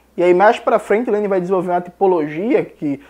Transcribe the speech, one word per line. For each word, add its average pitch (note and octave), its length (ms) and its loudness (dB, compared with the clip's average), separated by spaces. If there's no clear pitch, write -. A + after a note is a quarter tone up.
E E3+ 60 -2
aí, F3 140 4
mais G#3+ 240 4
pra A#3 180 0
frente, A3+ 320 -2
Lenin G#3 180 -2
vai F#3+ 140 0
desenvolver F3 300 -2
uma F3 100 -2
tipologia F3 800 -2
que C#3+ 460 -8